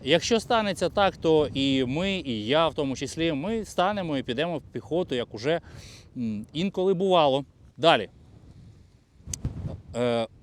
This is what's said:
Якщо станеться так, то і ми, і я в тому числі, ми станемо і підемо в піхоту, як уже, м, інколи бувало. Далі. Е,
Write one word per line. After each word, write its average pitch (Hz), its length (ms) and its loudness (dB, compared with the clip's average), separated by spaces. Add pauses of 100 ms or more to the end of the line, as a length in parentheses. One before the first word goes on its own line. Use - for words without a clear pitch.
Якщо 170 360 2
станеться 202 480 0
так, 196 280 2
то 156 380 2
і 135 300 2
ми, 180 400 -2
і 110 220 -4
я 156 220 4
в 135 60 -8
тому 135 220 -2
числі, 160 360 -2
ми 196 320 -4
станемо 180 540 -2
і 123 40 -4
підемо 147 360 -4
в - 40 -16
піхоту, 143 520 -4
як 117 200 -4
уже, 147 260 -2 (560)
м, 110 360 -6
інколи 190 420 0
бувало. 165 500 4 (320)
Далі. 127 320 4 (1900)
Е, 117 300 0 (160)